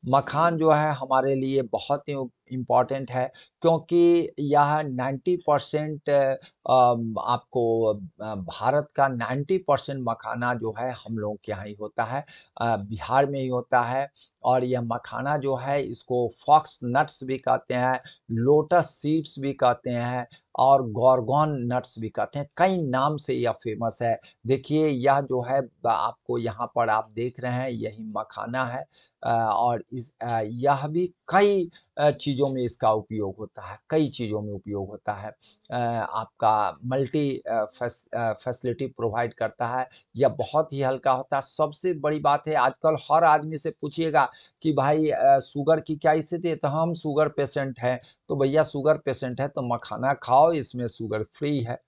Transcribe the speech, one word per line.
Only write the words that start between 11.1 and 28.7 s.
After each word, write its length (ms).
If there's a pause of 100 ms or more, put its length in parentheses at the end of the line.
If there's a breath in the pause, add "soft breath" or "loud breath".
लोग 280
के 60
यहाँ 140
ही 160
होता 220
है, 220 (360 loud breath)
अ, 160
बिहार 480
में 140
ही 80
होता 340
है। 300 (320 soft breath)
और 200
यह 180
मखाना 560
जो 180
है 280
इसको 500 (140)
फॉक्स 360
नट्स 400
भी 140
कहते 360
हैं, 280 (300 loud breath)
लोटस 540
सीड्स 540
भी 140
कहते 360
हैं, 380 (280 soft breath)
और 360
गॉर्गन 840
नट्स 260
भी 100
कहते 300
हैं, 180
कई 240
नाम 360
से 160
यह 180
फेमस 500
है। 180 (280 soft breath)
देखिए 400
यह 340
जो 200
है 200
ब-, 260
आपको 500
यहाँ 380
पर 140
आप 260
देख 240
रहे 120
हैं 180
यही 480
मखाना 480
है, 200 (380 soft breath)